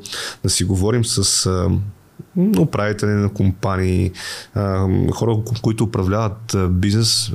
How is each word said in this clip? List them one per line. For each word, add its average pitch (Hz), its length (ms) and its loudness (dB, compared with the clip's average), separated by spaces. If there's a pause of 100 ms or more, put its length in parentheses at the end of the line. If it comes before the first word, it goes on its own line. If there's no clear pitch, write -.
(440)
да 95 60 0
си - 140 0
говорим 101 420 2
с, - 400 0
а, 92 240 2 (920)
управители 107 500 0
на 101 200 2
компании, 92 800 0 (420)
а, 98 340 0 (260)
хора, 113 180 0 (140)
ко-, - 160 -4
които 110 220 0
управляват, 101 720 -2
а, 95 140 2
бизнес. 104 680 2